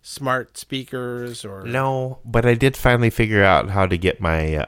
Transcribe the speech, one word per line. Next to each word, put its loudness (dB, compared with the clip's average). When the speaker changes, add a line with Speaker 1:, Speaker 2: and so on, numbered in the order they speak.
Speaker 1:
smart -6
speakers -10
or -14
Speaker 2:
No, -4
but 0
I 6
did 2
finally 4
figure 2
out 4
how 2
to 0
get -2
my, -2
uh, -2